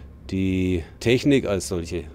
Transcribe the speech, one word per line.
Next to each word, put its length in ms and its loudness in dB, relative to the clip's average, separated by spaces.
Die 540 0
Technik 480 4
als 220 -2
solche 340 -6